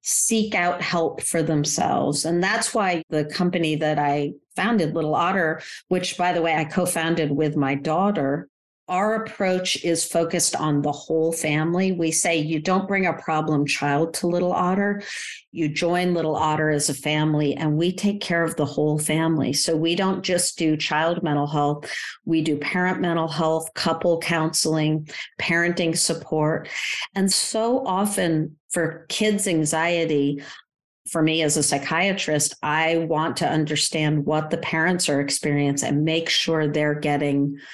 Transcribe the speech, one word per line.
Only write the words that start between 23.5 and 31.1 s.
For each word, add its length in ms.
couple 480
counseling, 880
parenting 560
support. 720
And 180
so 540
often 680
for 380
kids' 400
anxiety, 920
for 140